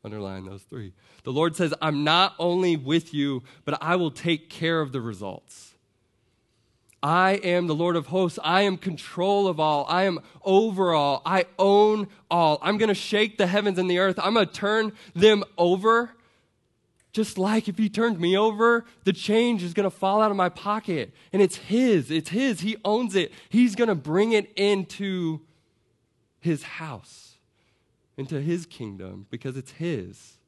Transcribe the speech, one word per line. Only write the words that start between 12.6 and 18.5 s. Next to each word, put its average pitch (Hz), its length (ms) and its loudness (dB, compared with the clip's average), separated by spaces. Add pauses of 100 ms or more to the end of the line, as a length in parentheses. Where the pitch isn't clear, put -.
I'm 208 160 0
gonna 208 160 2
shake 208 460 -2
the 196 80 4
heavens 196 320 0
and 185 120 0
the 180 80 2
earth. 190 200 0
I'm 202 160 -2
gonna 220 100 4
turn 214 480 -2 (220)
them 208 280 4 (140)
over. 208 580 2 (1000)
Just 214 260 -4
like 214 300 0
if 185 100 -6
he 214 100 2
turned 214 320 0
me 180 160 2
over, 226 480 2 (200)